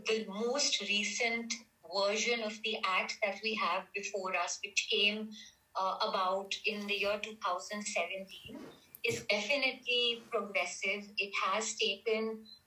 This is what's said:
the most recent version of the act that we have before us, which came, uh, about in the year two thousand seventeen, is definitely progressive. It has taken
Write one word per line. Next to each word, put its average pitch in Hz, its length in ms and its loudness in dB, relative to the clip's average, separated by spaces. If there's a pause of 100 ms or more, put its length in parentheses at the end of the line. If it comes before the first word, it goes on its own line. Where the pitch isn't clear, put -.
the 220 220 2
most 233 540 2
recent 226 680 0 (400)
version 214 500 2
of 214 200 -4
the 220 220 0
act 190 400 0
that 196 180 0
we 220 140 0
have 185 360 2
before 190 440 -2
us, 180 280 0
which - 260 -2
came, 214 400 2 (440)
uh, 190 240 2 (100)
about 196 460 2 (100)
in 208 220 0
the 202 80 0
year 202 280 2
two 220 220 -8
thousand 202 380 -2
seventeen, 190 760 -4 (460)
is 233 260 -2
definitely 240 960 2
progressive. 202 800 -2 (100)
It 202 140 -2 (120)
has 214 300 0
taken 220 680 0 (220)